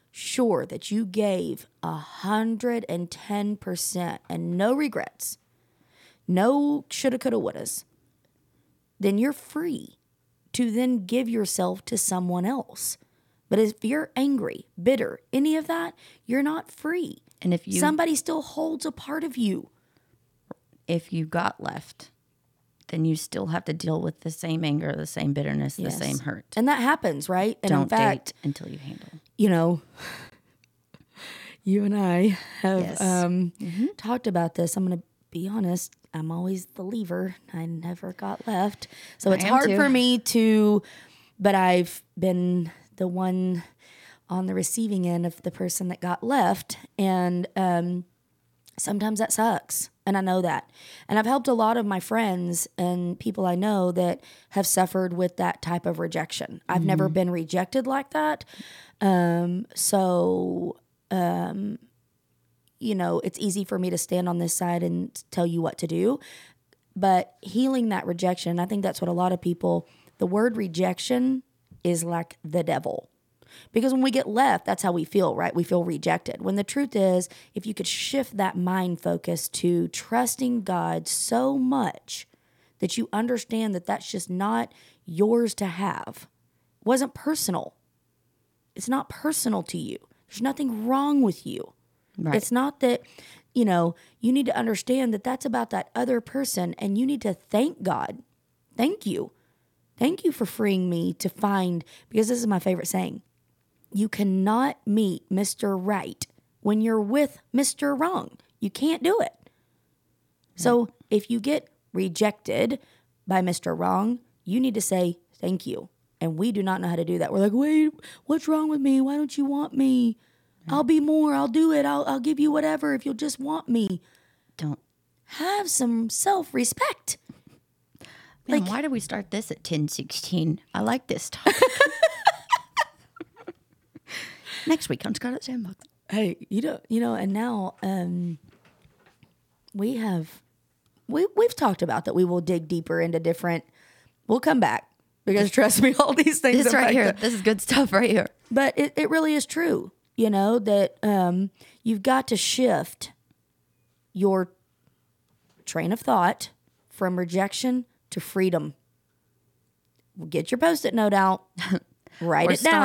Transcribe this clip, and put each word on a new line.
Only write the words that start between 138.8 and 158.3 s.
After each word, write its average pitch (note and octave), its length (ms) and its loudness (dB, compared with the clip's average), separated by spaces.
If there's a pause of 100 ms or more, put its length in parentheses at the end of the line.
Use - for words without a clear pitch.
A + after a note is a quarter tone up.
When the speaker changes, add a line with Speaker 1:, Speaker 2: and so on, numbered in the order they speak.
Speaker 1:
we G#3+ 220 -2
have, F#3 460 -4 (640)
we, D4+ 180 0 (100)
we've A#4 180 4
talked G#3+ 280 0
about D#3+ 220 -2
that - 100 -2
we F3+ 100 4
will F3 160 2
dig E3 280 -2
deeper E3 320 -2
into E3 200 0
different, E3 440 -2 (640)
we'll A#3 140 2
come C#4 200 4
back B2 280 0 (360)
because G3+ 200 4
Speaker 2:
This G3+ 80 2
Speaker 1:
trust - 300 6
me, B3+ 120 8
<laughs> - 40 4
all C#4+ 160 4
these D#4 260 4
things B3 240 6
Speaker 2:
This - 100 6
right C4+ 100 6
Speaker 1:
affect - 80 4
Speaker 2:
here, B3 120 6 (100)
Speaker 1:
us. G3+ 60 -10
Speaker 2:
this A#3 140 0
is G3 80 -6
good G#3+ 180 2
stuff C4 320 2
right G#3+ 180 4
here. G#3 160 4 (240)
Speaker 1:
But C4 280 2
it, C#4+ 180 2
it D4+ 140 2
really D#4 240 2
is D4 120 0
true, - 460 -2 (240)
you A3 140 2
know, G3+ 300 4
that, G3+ 420 2
um, F#3+ 480 2 (320)
you've A3 200 0
got C4 260 2
to A3+ 80 0
shift - 760 0 (1000)
your F#3+ 400 2 (1120)
train - 280 -2
of A#3 80 -2
thought G3 500 2 (380)
from F3+ 300 -2
rejection G3 640 0 (260)
to - 100 -6
freedom. E3+ 540 0 (1500)